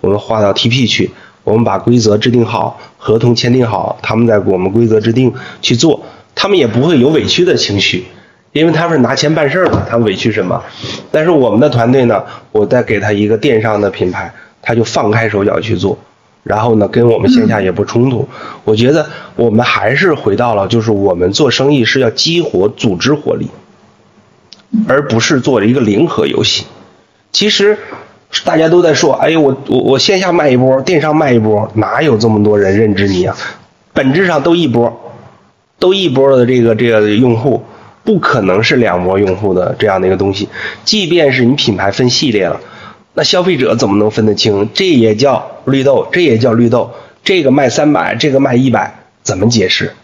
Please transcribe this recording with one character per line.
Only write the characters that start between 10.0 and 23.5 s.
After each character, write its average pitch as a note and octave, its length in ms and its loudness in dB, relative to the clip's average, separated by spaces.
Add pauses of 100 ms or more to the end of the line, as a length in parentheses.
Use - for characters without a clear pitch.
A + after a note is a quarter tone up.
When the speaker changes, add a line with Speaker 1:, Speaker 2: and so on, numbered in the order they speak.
Speaker 1:
委 G2 80 0
屈 A2 180 -2
什 G2+ 100 -2
么？ F2 200 -4 (480)
但 D#3 120 0
是 E3+ 80 2
我 C3 200 4
们 G#2 100 2
的 - 80 4
团 A#2+ 240 0
队 C3 140 4
呢， G#2 180 0 (280)
我 G#2 120 2
再 B2 180 0
给 G#2+ 160 -2
他 G#2 140 -2
一 G#2 160 0
个 A2 80 2
电 A2 240 2
商 A2 180 0
的 G2+ 120 0
品 F2+ 200 -4
牌， F2+ 220 -10 (300)
他 A#2 120 -4
就 A2+ 80 0
放 A2 280 -2
开 A2+ 180 0
手 G2+ 160 -2
脚 F2+ 160 0
去 G#2 160 -4
做， F#2+ 220 -4 (440)
然 G#2 160 -4
后 A2+ 180 2
呢， G2+ 120 2
跟 A#2+ 180 2
我 A2+ 120 4
们 B2 120 2
线 A#2+ 160 4
下 A2 140 0
也 F#2 100 -2
不 G2 140 -2
冲 A#2 240 0
突。 A#2+ 240 -4
Speaker 2:
嗯。 - 40 -20 (280)
Speaker 1:
我 A2 100 2
觉 A#2 160 2
得 D3+ 160 0 (300)
我 A#2 140 0
们 B2 120 2
还 A2+ 320 -2
是 E3 200 0
回 G#2 200 -2
到 A#2 200 0
了， G2 120 0
就 A2+ 140 0
是 A2 100 -2
我 G2 240 0
们 F2+ 180 0
做 C#3 180 2
生 C3+ 200 0
意 C3+ 140 2
是 C3 160 0
要 A#2+ 80 2
激 E3+ 320 -2
活 G2 300 0
组 G#2 260 -4
织 A#2 160 -2
活 E2 240 -2
力， - 140 -8 (1400)